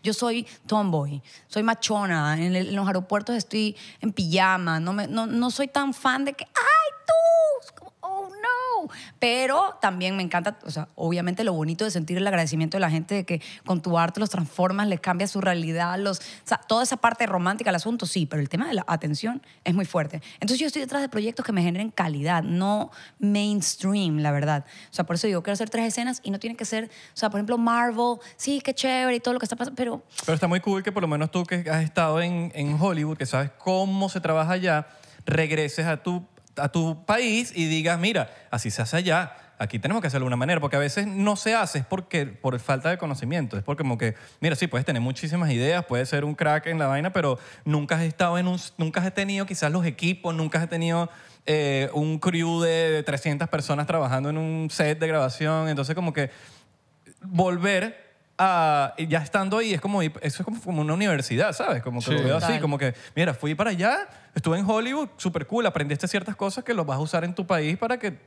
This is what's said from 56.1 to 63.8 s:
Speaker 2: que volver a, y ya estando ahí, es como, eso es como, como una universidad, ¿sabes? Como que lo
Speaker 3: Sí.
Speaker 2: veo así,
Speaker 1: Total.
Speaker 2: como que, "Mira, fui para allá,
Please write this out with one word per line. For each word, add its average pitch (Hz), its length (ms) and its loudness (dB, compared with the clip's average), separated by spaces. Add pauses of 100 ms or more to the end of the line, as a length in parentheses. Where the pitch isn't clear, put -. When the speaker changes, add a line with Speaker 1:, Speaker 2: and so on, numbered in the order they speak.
Speaker 2:
que 139 180 0 (880)
volver 185 840 2 (340)
a, 160 580 4
y 160 100 -2
ya 160 120 2
estando 190 380 0
ahí, 226 160 2
es 170 80 0
como, 196 220 0
eso 156 80 0 (100)
es 156 220 -4
como, 226 180 -6
como 170 200 -2
una 151 120 0
universidad, 170 600 2
¿sabes? 131 280 -2
Como 120 200 -6
que - 100 -4
lo - 80 2
Speaker 3:
Sí. 123 40 2
Speaker 2:
veo 139 140 2
así, 165 80 0
Speaker 1:
Total. - 160 0
Speaker 2:
como 147 160 0
que, 131 160 -2 (220)
"Mira, 160 180 2
fui 151 220 -4
para 208 160 0
allá, 233 360 0 (280)